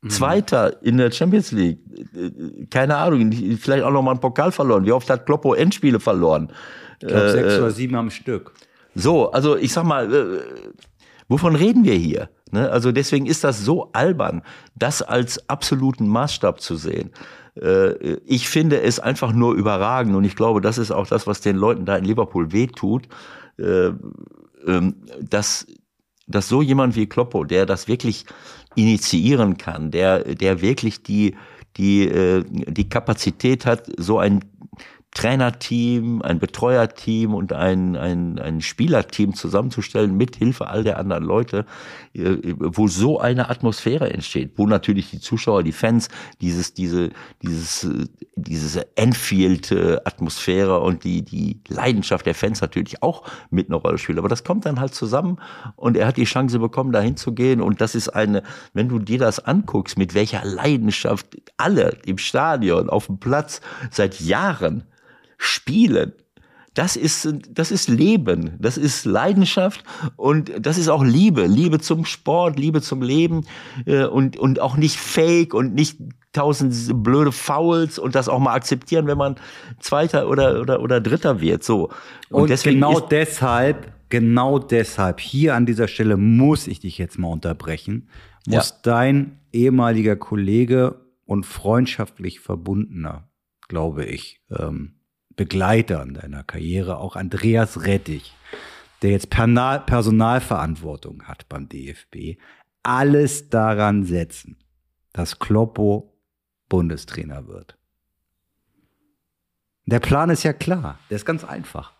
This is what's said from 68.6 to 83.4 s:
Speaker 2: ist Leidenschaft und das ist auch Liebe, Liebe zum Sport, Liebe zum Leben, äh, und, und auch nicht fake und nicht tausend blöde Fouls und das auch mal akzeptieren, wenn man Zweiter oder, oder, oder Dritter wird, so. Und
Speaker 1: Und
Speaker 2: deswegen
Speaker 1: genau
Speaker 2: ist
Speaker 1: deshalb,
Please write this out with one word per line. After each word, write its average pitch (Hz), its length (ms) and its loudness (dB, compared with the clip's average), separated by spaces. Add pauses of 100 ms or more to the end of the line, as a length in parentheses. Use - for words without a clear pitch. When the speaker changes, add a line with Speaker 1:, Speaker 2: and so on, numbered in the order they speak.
Speaker 2:
ist 143 280 -2
Leidenschaft 185 800 2 (340)
und 147 340 0 (120)
das 160 140 0
ist 165 100 0
auch 147 160 4
Liebe, 131 440 6
Liebe 151 320 4
zum 160 260 -2
Sport, 160 540 0
Liebe 156 240 2
zum 131 180 -6
Leben, 160 460 0 (400)
äh, 139 160 4
und, 131 340 0
und 131 220 0
auch 131 180 -2
nicht 151 200 2
fake 165 580 2
und 120 180 0
nicht 151 260 0 (320)
tausend 139 440 0 (260)
blöde 135 300 4
Fouls 160 640 0
und 123 160 -6
das 131 160 0
auch 127 80 0
mal 127 160 2
akzeptieren, 143 540 -2
wenn 143 100 0
man 139 160 0 (460)
Zweiter 147 500 0
oder, 131 320 2
oder, 123 180 0
oder 123 220 0
Dritter 117 400 0
wird, 82 220 0
so. 101 240 0 (420)
Und 143 140 4
Speaker 1:
Und 156 80 2
Speaker 2:
deswegen 135 240 2
Speaker 1:
genau 147 240 4
Speaker 2:
ist 160 100 -8
Speaker 1:
deshalb, 143 800 0 (180)